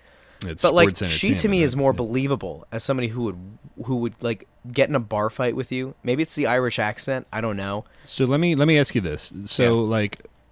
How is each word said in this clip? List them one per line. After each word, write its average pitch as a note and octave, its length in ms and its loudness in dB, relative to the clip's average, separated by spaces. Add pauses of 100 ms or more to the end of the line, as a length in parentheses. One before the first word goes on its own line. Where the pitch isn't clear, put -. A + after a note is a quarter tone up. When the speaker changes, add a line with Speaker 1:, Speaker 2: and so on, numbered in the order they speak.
(440)
Speaker 1:
It's E2 180 -8
Speaker 2:
But, D#3+ 120 4
like, F3 240 6
Speaker 1:
sports F#2+ 160 -2
Speaker 2:
she G3 160 0
to F#3+ 180 2
me F#3+ 120 4
Speaker 1:
entertainment, E3 40 6
Speaker 2:
is B2+ 140 2
more C3+ 140 4
Speaker 1:
right? B2 40 2
Yeah. A#2+ 100 -2
Speaker 2:
believable A2+ 680 -2
as A2+ 120 -4
somebody B2+ 240 0
who A#2+ 160 -4
would, F#2+ 340 -8 (280)
who B2+ 140 -2
would, A#2 220 -4
like, A#2 260 -6 (220)
get B2+ 200 4
in D3 60 0
a B2+ 40 4
bar G#2+ 300 -2
fight B2 260 -2
with B2+ 160 -6
you. C3 320 -6
Maybe B2+ 180 0
it's - 140 -2
the D3 100 0
Irish B2 320 2
accent. A#2+ 540 -4
I A2 80 -6
don't A2 160 -2
know. G2 300 -6 (180)
Speaker 1:
So - 220 -2
let C#3 160 2
me, F3 120 2
let C#3+ 140 4
me D#3+ 100 6
ask C#3+ 160 2
you A2 80 2
this. D2+ 300 -4 (140)
So, - 180 0
Speaker 2:
Yeah. A#2+ 60 6 (200)
Speaker 1:
like, G#2+ 380 -2 (240)